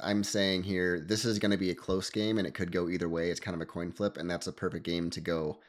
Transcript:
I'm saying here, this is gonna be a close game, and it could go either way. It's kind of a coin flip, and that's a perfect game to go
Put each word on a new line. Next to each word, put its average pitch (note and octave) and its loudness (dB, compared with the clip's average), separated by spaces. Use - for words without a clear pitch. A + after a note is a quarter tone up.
I'm G#2 2
saying F#2+ 2
here, F2+ 2
this G#2+ 0
is A2 2
gonna G2+ 4
be F2+ 2
a E2+ -2
close F#2 -2
game, A2 0
and F#2 2
it C#2 -6
could F2 -2
go F2 0
either F2 0
way. E2 0
It's E2+ -2
kind F#2 -6
of E2 -4
a D#2+ -6
coin E2+ -6
flip, G2+ -2
and E2+ -4
that's F2 -4
a F2+ -4
perfect E2+ -4
game E2+ 0
to - -6
go E2 -2